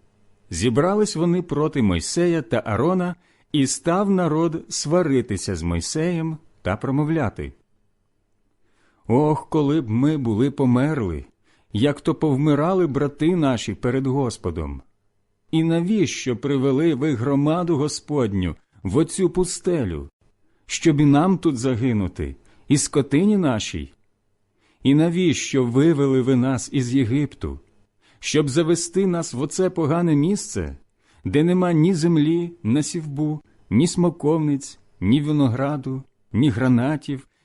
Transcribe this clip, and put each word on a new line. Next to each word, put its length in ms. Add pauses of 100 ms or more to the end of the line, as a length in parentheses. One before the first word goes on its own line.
(500)
зібрались 680
вони 260
проти 400
Мойсея 600
та 240
Арона, 500 (360)
і 160
став 420
народ 600
сваритися 840
з 60
Мойсеєм 760 (240)
та 160
промовляти: 760 (1500)
«Ох, 420
коли 320
б 80
ми 280
були 340
померли, 720 (480)
як 280
то 140
повмирали 720
брати 480
наші 380
перед 340
Господом! 760 (680)
І 120
навіщо 720
привели 580
ви 200
громаду 600
Господню 800 (280)
в 140
оцю 320
пустелю, 800 (560)
щоб 340
і 60
нам 320
тут 200
загинути, 800 (320)
і 100
скотині 600
нашій? 560 (880)
І 120
навіщо 680
вивели 560
ви 140
нас 360
із 240
Єгипту, 640 (600)
щоб 300
завести 580
нас 260
в 80
оце 280
погане 460
місце, 640 (460)
де 200
нема 300
ні 200
землі 600 (100)
на 200
сівбу, 580 (280)
ні 180
смоковниць, 920 (200)
ні 220
винограду, 840 (280)
ні 180
гранатів, 800 (180)